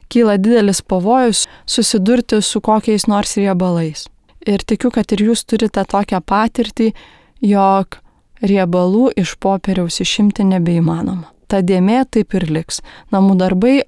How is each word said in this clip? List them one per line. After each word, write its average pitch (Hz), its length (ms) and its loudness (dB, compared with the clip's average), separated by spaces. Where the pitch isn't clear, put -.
kyla 220 240 2
didelis 202 460 2
pavojus 214 640 0
susidurti 220 800 0
su - 180 -4
kokiais 214 480 0
nors 208 280 -2
riebalais. 180 680 -2
Ir 202 160 0
tikiu, 233 300 -2
kad 214 200 -2
ir 208 180 0
jūs - 180 -2
turite 214 340 0
tokią 196 400 -2
patirtį, 220 720 -2
jog 196 580 2
riebalų 190 760 2
iš 180 240 -2
popieriaus 190 600 -2
išimti 202 440 0
nebeįmanoma. 170 880 -2
Ta 196 160 0
dėmė 190 480 2
taip 208 240 -2
ir 180 160 -2
liks. 156 300 -6
Namų 196 240 4
darbai 190 500 2